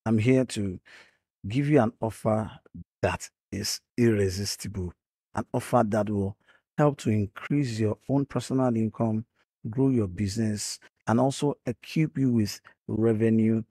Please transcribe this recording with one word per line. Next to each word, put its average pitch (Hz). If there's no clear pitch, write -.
I'm 113
here 127
to 101
give 139
you 147
an 113
offer 110
that 90
is 98
irresistible, 101
an -
offer 123
that 104
will 98
help 147
to -
increase 110
your 107
own 139
personal 127
income, 110
grow 131
your 120
business, 104
and 113
also 135
equip -
you 135
with 110
revenue 113